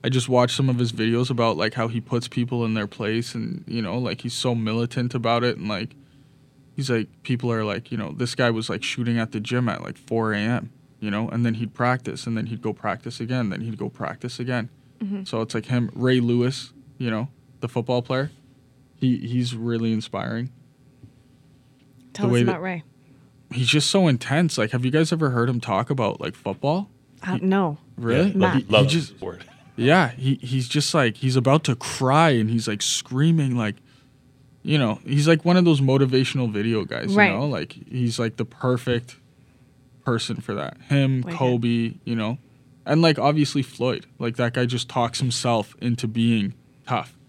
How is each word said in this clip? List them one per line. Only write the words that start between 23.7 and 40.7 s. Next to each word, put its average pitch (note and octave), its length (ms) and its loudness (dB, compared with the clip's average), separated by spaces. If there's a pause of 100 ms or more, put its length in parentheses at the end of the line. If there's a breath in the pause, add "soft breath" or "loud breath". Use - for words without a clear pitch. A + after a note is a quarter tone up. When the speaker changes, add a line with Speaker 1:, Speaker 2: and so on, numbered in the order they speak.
Speaker 1:
so F#3+ 180 4
intense. D3 520 0
Like, A2 120 0
have B2 140 -2
you B2+ 60 2
guys D#3 200 2
ever D#3+ 200 0
heard A#2+ 180 2
him A#2+ 100 0
talk A2 300 -2
about, A2+ 320 -2
like, - 140 -6
football? D3+ 540 -2 (340)
Speaker 2:
Uh, F#3 140 -2
Speaker 1:
He - 80 -2
Speaker 2:
no. F#3 320 2 (200)
Speaker 1:
Really? A#2+ 320 2
Speaker 3:
Yeah, - 40 -2
love, - 20 -2
Speaker 2:
Matt. F#3 200 4
Speaker 1:
He, C3 60 4
he - 100 -10
Speaker 3:
love A2 160 6
Speaker 1:
just D3+ 220 2
Speaker 3:
sport. F2+ 320 -12 (340)
Speaker 1:
Yeah, C#3 360 6
he, C3 240 0
he's B2+ 320 -4
just, - 260 0
like, B2+ 240 4
he's B2+ 180 0
about C3 280 4
to D#3+ 120 0
cry C#3+ 560 2
and A2 180 4
he's, A2+ 180 0
like, G#2 160 -4
screaming, C#3 760 2
like, G#2 200 -2 (840 soft breath)
you D3+ 160 2
know, A2+ 260 2
he's C#3+ 240 0
like E3 160 4
one F3 140 6
of F3 80 6
those D3+ 160 6
motivational C3 720 2
video G#2 340 0
guys, - 280 -6
you G3+ 40 4
Speaker 2:
Right. G3+ 140 6
Speaker 1:
know? B2+ 160 -2
Like, G#2+ 240 -4 (180)
he's, B2 300 -2
like, A2+ 180 -2
the A#2 80 -4
perfect B2 720 -2 (880)
person A#2 300 -2
for - 180 -8
that. - 240 -8 (120)